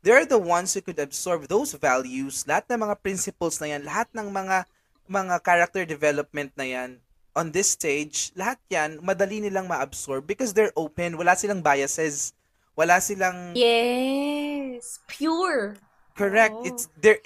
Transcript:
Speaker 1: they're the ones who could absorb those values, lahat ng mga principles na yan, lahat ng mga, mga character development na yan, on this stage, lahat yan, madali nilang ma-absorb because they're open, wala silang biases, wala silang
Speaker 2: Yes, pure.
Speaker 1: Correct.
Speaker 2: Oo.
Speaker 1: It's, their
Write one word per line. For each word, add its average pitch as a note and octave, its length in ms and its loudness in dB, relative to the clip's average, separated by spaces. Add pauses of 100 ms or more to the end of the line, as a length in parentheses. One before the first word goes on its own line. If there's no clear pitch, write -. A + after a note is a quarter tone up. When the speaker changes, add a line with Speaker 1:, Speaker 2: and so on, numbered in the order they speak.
Speaker 1:
they're B3+ 240 6
the B3 120 4
ones F3 360 0
who G3 80 -6
could E3 160 -8
absorb D3 480 -4
those A3+ 280 2
values, C3 680 -2
lahat D#3 280 0
ng A#3 120 0
mga G#3 160 -2
principles F3+ 640 -4
na D3+ 80 -4
yan, D3 160 -6
lahat A3 240 -4
ng G#3+ 160 -8
mga, F#3+ 400 -2 (400)
mga F#3 320 -2
character F3 480 2
development D3 720 -2
na C3 80 -6
yan, B2+ 320 -8 (360)
on D#3+ 160 -2
this F#3 200 2
stage, D3+ 640 -4
lahat G#3 240 -6 (120)
yan, D#3 320 -2
madali G3 360 0
nilang F#3+ 280 -4
ma-absorb C3+ 600 -6
because G#3+ 240 -4
they're G#3+ 240 2
open, E3 400 -4
wala F3 200 4
silang G3 280 -4
biases, C#3+ 680 0 (440)
wala F3 240 6
silang F3+ 560 -4
Speaker 2:
Yes, C4 1500 0
pure. D#4+ 680 -2 (400)
Speaker 1:
Correct. G#3+ 400 2
Speaker 2:
Oo. A#3+ 120 -8
Speaker 1:
It's, B3 280 -8
their G#3 300 6